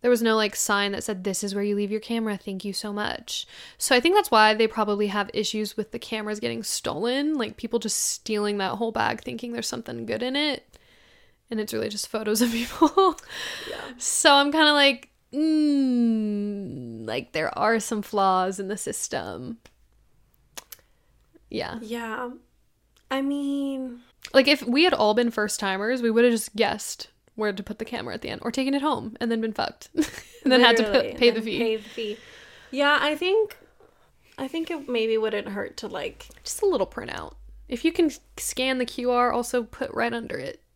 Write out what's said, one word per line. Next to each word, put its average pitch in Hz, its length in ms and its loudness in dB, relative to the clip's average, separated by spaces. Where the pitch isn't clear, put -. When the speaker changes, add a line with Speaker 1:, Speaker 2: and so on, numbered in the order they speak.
Speaker 1:
There 247 80 4
was 233 120 6
no, 220 140 4
like, 214 180 2
sign 202 380 2
that 196 100 -6
said, 190 220 -6
"This 190 180 -2
is 196 120 -4
where 202 100 0
you 208 100 0
leave 202 160 -2
your 214 100 -2
camera. 220 360 -2
Thank 190 280 -10
you 202 100 -4
so 208 180 -6
much." - 540 -6
So - 180 4
I 247 40 6
think 339 140 4
that's 415 160 4
why 214 240 8
they 220 140 2
probably 208 400 0
have 202 260 -2
issues 214 420 -4
with 214 160 -6
the 240 60 -8
cameras 214 420 -6
getting 233 220 -4
stolen, 254 720 -2
like, 220 220 -4
people 233 220 -4
just 220 200 -2
stealing 208 600 -2
that 190 180 -2
whole 226 160 -2
bag 220 300 0
thinking 233 300 -10
there's 233 140 -6
something 233 400 -8
good 220 160 -2
in 254 140 -2
it, 294 420 -4
and 220 80 -4
it's 214 140 -6
really 220 160 -2
just 208 200 -8
photos 214 340 0
of 240 100 2
people. 302 640 2
<laughs> - 280 -10
Speaker 2:
Yeah. - 80 -8
Speaker 1:
So - 360 4
I'm 285 180 4
kinda 302 220 6
like, 277 340 4
"Mm, 220 1700 0
like, 113 260 -6
there 160 260 -2
are 220 220 2
some 214 220 -4
flaws 190 580 2
in 190 80 -6
the 202 80 -4
system." - 840 -8
Yeah. - 300 -6
Speaker 2:
Yeah. 226 500 -8
I 269 120 0
mean 277 800 -4
Speaker 1:
Like, 262 140 8
if 285 160 4
we 262 200 4
had 370 100 4
all 214 200 4
been 233 160 2
first 208 300 -4
timers, 214 420 -2
we 233 80 2
would've 233 220 6
just 214 240 -2
guessed - 520 -2
where 214 160 -2
to 196 100 -8
put - 160 -10
the 226 60 -6
camera - 300 -8
at - 80 -10
the - 80 -8
end, - 120 -8
or 240 80 -4
taken 269 240 0
it 277 80 0
home 240 380 -2
and 233 100 -2
then 226 100 0
been 220 120 -2
fucked, - 380 -6
<laughs> - 40 -20
and - 580 -2
then 254 80 8
had 240 180 8
to 233 40 4
Speaker 2:
Literally, 214 300 2
Speaker 1:
p-, - 60 -10
pay 240 120 6
the 220 60 0
Speaker 2:
and 220 80 -2
Speaker 1:
fee. 220 140 -2
Speaker 2:
pay 220 180 0
the 214 120 -8
fee. 214 280 -8
Yeah, 285 300 4
I 294 140 0
think, 381 420 0
I 262 100 -8
think 320 220 -6
it 294 180 -8
maybe 226 300 0
wouldn't 214 300 -2
hurt 202 300 -8
to, - 80 -10
like, - 420 -10
Speaker 1:
Just - 200 -6
a 427 40 4
little 254 200 2
printout. - 480 -10
If 240 160 -6
you 330 80 4
can 339 140 4
s-, - 140 -4
scan 262 400 -2
the 254 80 0
Q 247 240 -2
R, 247 220 4
also 240 320 -2
put - 280 -8
right 233 220 -2
under - 240 -8
it, 135 220 -10